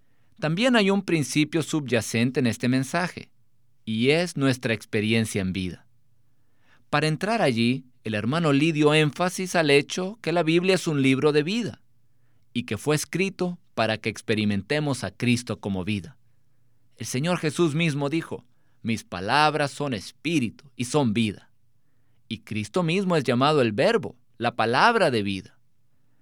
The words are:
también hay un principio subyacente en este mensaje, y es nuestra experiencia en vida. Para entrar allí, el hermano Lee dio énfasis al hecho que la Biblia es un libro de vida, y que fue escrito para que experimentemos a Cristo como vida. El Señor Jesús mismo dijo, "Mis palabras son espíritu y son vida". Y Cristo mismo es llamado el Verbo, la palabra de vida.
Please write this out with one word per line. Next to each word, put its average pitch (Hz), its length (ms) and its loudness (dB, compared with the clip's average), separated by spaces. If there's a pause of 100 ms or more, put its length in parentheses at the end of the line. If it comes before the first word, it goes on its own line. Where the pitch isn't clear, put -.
(400)
también 214 360 2
hay 202 140 4
un 196 140 2
principio 156 600 0
subyacente 123 800 0
en 123 60 2
este 117 200 -2
mensaje, 131 640 -2 (540)
y 113 240 0
es 170 280 0
nuestra 127 360 0
experiencia 110 680 0
en 92 120 -2
vida. 92 340 -6 (1040)
Para 147 180 0
entrar 190 340 -2
allí, 123 440 2 (180)
el 110 120 -4
hermano 127 360 0
Lee 147 220 4
dio 147 200 4
énfasis 180 640 0
al 160 140 2
hecho 185 520 2
que 160 120 -4
la 170 100 2
Biblia 175 320 4
es - 120 -4
un 147 140 0
libro 135 300 4
de 147 120 2
vida, 190 380 -6 (720)
y 117 100 -2
que 110 140 -4
fue 147 180 0
escrito 180 640 -4 (160)
para 110 220 0
que 113 120 -6
experimentemos 110 920 -2
a 95 80 -8
Cristo 120 480 -2
como 95 240 -6
vida. 98 340 -6 (800)
El 117 80 -12
Señor 160 340 -2
Jesús 151 340 0
mismo 143 360 0
dijo, 156 360 -6 (360)
"Mis 113 220 -4
palabras 143 680 0
son 143 220 -6
espíritu 123 840 -4
y 123 100 -6
son 139 280 0
vida". 107 360 -2 (800)
Y 220 120 -10
Cristo 107 440 -4
mismo 180 320 0
es 151 80 2
llamado 135 380 2
el 117 100 2
Verbo, 139 440 0 (220)
la 120 180 -2
palabra 165 540 4
de 113 140 0
vida. 98 340 -6 (640)